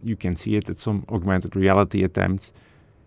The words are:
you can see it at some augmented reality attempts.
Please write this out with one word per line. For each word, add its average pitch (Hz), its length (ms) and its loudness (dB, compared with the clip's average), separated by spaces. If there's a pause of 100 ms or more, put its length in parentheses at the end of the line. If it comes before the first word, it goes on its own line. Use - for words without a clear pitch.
you 110 140 -4
can 90 180 -4
see 107 220 -2
it 101 120 -4
at 95 60 -6
some 104 320 -4
augmented 92 480 -2
reality 95 480 4
attempts. 95 480 -2 (560)